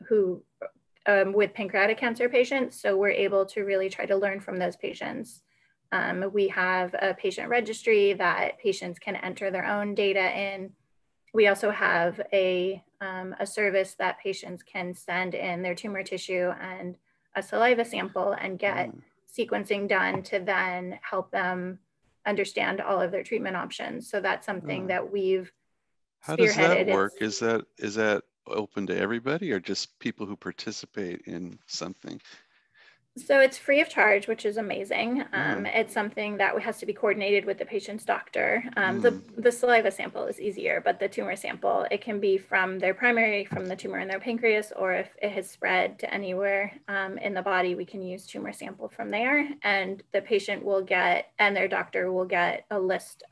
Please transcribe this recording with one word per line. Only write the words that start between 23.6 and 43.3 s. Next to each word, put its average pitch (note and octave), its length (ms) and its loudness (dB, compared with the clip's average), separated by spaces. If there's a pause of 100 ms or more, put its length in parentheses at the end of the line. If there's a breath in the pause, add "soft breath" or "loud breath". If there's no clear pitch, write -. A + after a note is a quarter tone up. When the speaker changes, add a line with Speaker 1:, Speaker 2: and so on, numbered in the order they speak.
Speaker 1:
So G3+ 120 -4
that's F#3+ 260 -2
something F#3 380 -6
Speaker 2:
Mm. F#3 40 -8
Speaker 1:
that F#3 240 -2
we've F#3+ 400 0 (680)
Speaker 2:
How D#3 160 -4
does - 200 6
that E3+ 300 6
Speaker 1:
spearheaded. G3 80 4
Speaker 2:
work? G2 260 2
Speaker 1:
It's G#2+ 140 0
Speaker 2:
Is - 60 -4
that, A2+ 260 2 (120)
is G2+ 180 -4
that G#2+ 260 4 (240)
open G2+ 400 -4
to F#2 100 0
everybody A#2+ 560 0
or F#2+ 80 0
just - 380 -6
people A2 280 -6
who G2 100 -8
participate - 880 -8
in F2+ 400 -10
something? - 540 -10 (960 loud breath)
Speaker 1:
So C#4 240 4
it's C4+ 180 6
free C#4 220 4
of E4 80 2
charge, G3+ 400 4
which A3+ 180 -2
is G#3 100 0
amazing. A3 640 -2 (100)
Um, G3 320 -2
Speaker 2:
Mm. G3+ 100 -4
Speaker 1:
it's A3 180 0
something G#3 460 -4
that G3 240 2
has A3+ 160 -4
to - 80 -8
be G#3 60 -4
coordinated G3+ 520 2
with G3 140 -2
the - 60 -2
patient's G#3 400 -6
doctor. - 580 0 (140)
Um, F#3+ 240 2
the, A#3+ 100 8
Speaker 2:
Mm. - 320 -10
Speaker 1:
the A#3+ 100 6
saliva A#3 380 6
sample - 360 -6
is - 140 -6
easier, - 400 -2
but - 200 0
the G3 80 0
tumor F3+ 260 -4
sample, - 560 -2
it G#3 100 0
can G#3 200 -4
be G3 180 4
from F#3+ 400 0
their F#3 160 2
primary, A3 500 2